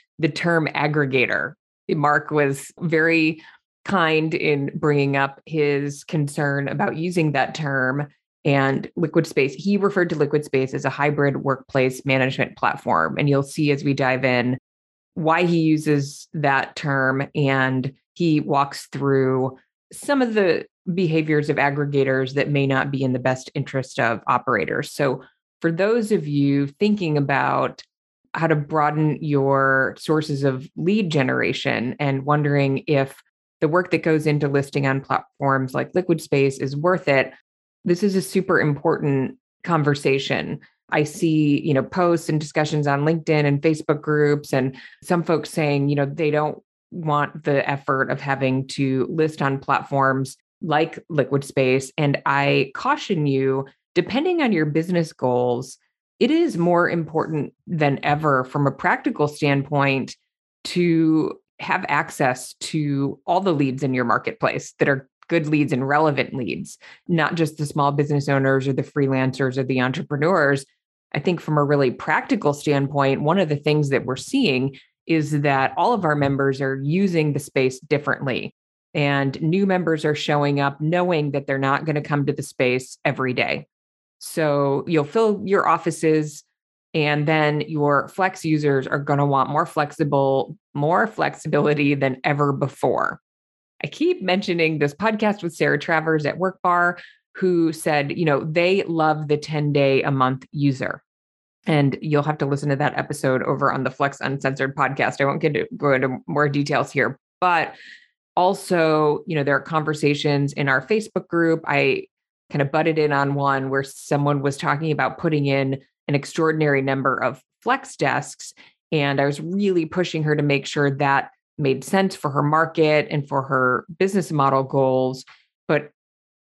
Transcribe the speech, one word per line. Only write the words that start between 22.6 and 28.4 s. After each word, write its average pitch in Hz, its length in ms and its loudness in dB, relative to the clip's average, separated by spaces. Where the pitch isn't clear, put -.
not 135 280 0
be 135 100 -2
in 131 100 0
the 127 60 -2
best 127 360 -4
interest 135 440 -6
of 117 300 0
operators. 131 640 -2
So 139 300 -2
for 165 120 0
those 214 400 0
of 160 160 0
you 139 400 2
thinking 185 500 0
about 135 640 0
how 160 120 0